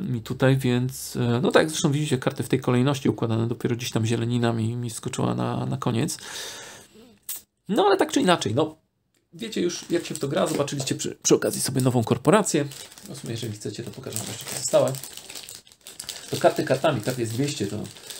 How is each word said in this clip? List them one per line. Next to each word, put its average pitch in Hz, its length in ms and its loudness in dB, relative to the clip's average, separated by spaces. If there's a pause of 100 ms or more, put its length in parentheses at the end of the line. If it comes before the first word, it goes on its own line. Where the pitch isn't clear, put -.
mi 120 120 -4
tutaj, 131 360 4
więc, 127 580 0
e, 120 260 2
no 170 100 2
tak, 165 180 6
zresztą 160 220 2
widzicie, 147 260 0
karty - 260 -2
w - 60 -8
tej 131 100 2
kolejności 131 500 2
układane, 113 380 0
dopiero 120 280 -2
gdzieś 117 160 -6
tam 113 140 0
zielenina 117 480 2
mi, 113 220 0
mi 120 140 -4
skoczyła 120 460 -2
na, 123 300 -2
na 131 120 -2
koniec. 127 400 0 (1500)
No 214 160 4
ale 392 120 6
tak 302 140 2
czy 277 100 2
inaczej, 165 340 2
no, 220 200 0 (580)
wiecie 208 280 -4
już 175 280 -2
jak 165 160 0
się 170 100 -6
w - 40 -4
to 143 80 -2
gra, 175 200 2
zobaczyliście 139 480 -2
przy, - 280 -6
przy - 120 6
okazji - 260 2
sobie 131 200 0
nową 123 220 4
korporację. 156 600 4 (440)
No, 147 60 -14
w - 20 -14
sumie - 160 -8
jeżeli 110 200 -6
chcecie, 107 300 -8
to 110 80 -12
pokażę 107 260 -8
wam - 100 -6
jeszcze 110 180 -10
pozostałe. 131 480 2 (1400)
To - 60 -2
karty - 260 4
kartami, 135 380 2
kart 127 160 -4
jest 110 160 -2
dwieście, 127 340 -2
to 104 100 -6 (420)